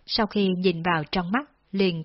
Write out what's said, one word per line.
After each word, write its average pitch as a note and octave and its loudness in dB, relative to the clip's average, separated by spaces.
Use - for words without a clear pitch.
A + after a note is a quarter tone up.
sau A3 0
khi G3+ 0
nhìn F3+ 0
vào E3+ 2
trong F3+ -4
mắt, C#4+ -2
liền F#3 0